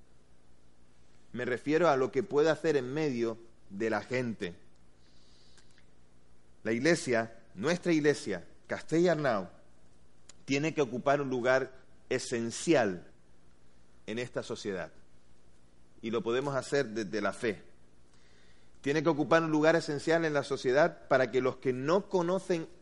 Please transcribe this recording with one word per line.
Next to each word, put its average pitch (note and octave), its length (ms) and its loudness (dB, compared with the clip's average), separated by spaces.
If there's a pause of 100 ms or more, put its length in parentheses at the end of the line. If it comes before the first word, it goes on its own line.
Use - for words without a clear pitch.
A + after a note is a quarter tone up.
(1300)
Me A#2+ 120 -6
refiero C#3+ 440 2
a C#3 80 6
lo C3 140 2
que C3 120 0
puede D3 260 2
hacer D#3 280 2
en B2+ 160 -4
medio A#2+ 440 -2 (320)
de G#2 200 -2
la G#2 120 0
gente. A2 540 -4 (2000)
La A2 80 -2
iglesia, A#2+ 640 2 (200)
nuestra E3+ 360 0
iglesia, C#3+ 540 0 (200)
Castell E3 440 0
Arnau, B2+ 400 0 (960)
tiene C#3+ 280 0
que D3+ 80 0
ocupar C#3 400 0
un C3+ 80 -4
lugar B2+ 420 2 (380)
esencial A#2 960 0 (1000)
en A2 100 -6
esta B2 240 -4
sociedad. F#2+ 500 -6 (1080)
Y A2+ 80 -6
lo A2 140 0
podemos C3 320 0
hacer C3+ 320 0
desde G#2+ 340 -4
la G2 120 0
fe. G#2+ 280 -2 (1200)
Tiene D3 220 0
que E3 60 2
ocupar E3 340 4
un D#3+ 80 -2
lugar D#3 240 6
esencial D#3+ 500 0
en D3+ 80 0
la C#3+ 100 2
sociedad C#3 640 2
para C3 240 2
que B2+ 100 2
los B2+ 160 0
que C3 160 0
no D3 360 0
conocen F3+ 580 0 (140)